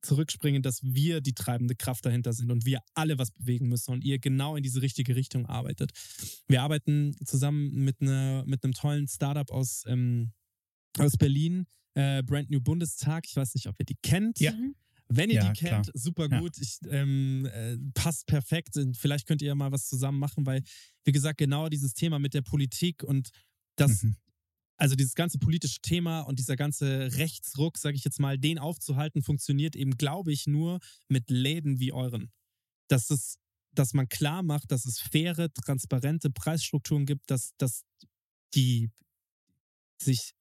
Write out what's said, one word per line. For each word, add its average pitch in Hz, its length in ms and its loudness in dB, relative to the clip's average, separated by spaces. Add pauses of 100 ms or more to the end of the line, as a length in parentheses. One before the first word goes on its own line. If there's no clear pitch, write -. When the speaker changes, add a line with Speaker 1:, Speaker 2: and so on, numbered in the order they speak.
Speaker 1:
zurückspringen, 143 580 2
dass 131 220 -4
wir 143 380 0
die 135 120 -2
treibende 120 420 -2
Kraft - 300 -6
dahinter 120 260 0
sind 117 200 -2
und 117 140 0
wir 131 160 0 (120)
alle 156 240 0
was 123 140 -4
bewegen 123 360 -2
müssen 123 240 -2
und 123 120 -4
ihr 135 160 0
genau 139 360 0
in 147 60 -4
diese 131 220 -2
richtige 127 320 0
Richtung 127 320 -2
arbeitet. - 440 -4 (560)
Wir 127 140 6
arbeiten 147 540 0 (100)
zusammen 143 580 0
mit 135 160 0
einer, 135 460 0
mit 135 180 -4
einem 131 100 0
tollen 147 340 0
Startup 143 420 -2
aus, - 380 -4
ähm, 120 460 0 (680)
aus 143 180 6
Berlin, 156 480 4 (300)
äh, 139 260 2
Brand 139 300 -2
New 139 100 2
Bundestag. 160 640 0
Ich - 100 -8
weiß 135 200 -2
nicht, - 120 -4
ob 98 120 -6
ihr - 60 -2
die - 180 -6
kennt. 208 360 2
Speaker 2:
Ja. 151 120 6
Speaker 3:
Mhm. 247 240 -4 (340)
Speaker 1:
Wenn 165 220 4
ihr 226 60 6
Speaker 2:
Ja, 104 140 4
Speaker 1:
die 107 80 -2
kennt, 110 260 2
Speaker 2:
klar. - 100 -8
Speaker 1:
super 151 340 -2
Speaker 2:
Ja. 143 120 2
Speaker 1:
gut. 170 180 -6
Ich, 131 180 -6 (120)
ähm, 135 640 0
äh, 113 260 -6 (180)
passt - 320 -2
perfekt. 151 500 0
Und 131 200 0
vielleicht 143 280 0
könnt 151 160 8
ihr 143 140 2
mal 139 160 0
was 139 160 -2
zusammen 135 320 0
machen, 143 260 0
weil, 135 160 2 (440)
wie 151 60 6
gesagt, 147 280 2
genau 147 300 2
dieses 139 260 -2
Thema 165 240 2
mit 139 160 0
der 143 80 0
Politik 147 600 0
und 135 280 0 (460)
das, 127 260 6
Speaker 2:
Mhm. 110 120 4 (640)
Speaker 1:
also 135 160 4
dieses 131 200 2
ganze 165 240 0
politische 156 420 0
Thema 170 380 0
und 135 180 -4
dieser 127 180 -2
ganze 135 640 -2
Rechtsruck, 156 640 -2
sag 143 160 -2
ich 131 80 -6
jetzt - 160 -6
mal, 139 180 0
den 151 220 0
aufzuhalten, 151 640 -2
funktioniert 147 520 0
eben, 135 220 -2
glaube 156 340 -2
ich, 143 140 -2
nur 165 340 0 (300)
mit 131 220 0
Läden 139 480 0
wie 127 120 0
euren. 123 380 -4 (580)
Dass 131 220 4
es, - 300 -4 (340)
dass 139 220 2
man 135 120 2
klar 156 360 -2
macht, 147 280 -2
dass 131 140 -2
es 123 140 -6
faire, 165 520 0
transparente 139 760 -2
Preisstrukturen 147 800 -2
gibt, 143 240 -4
dass, - 260 -4
dass - 280 -2 (680)
die 120 380 4 (1080)
sich 123 420 -2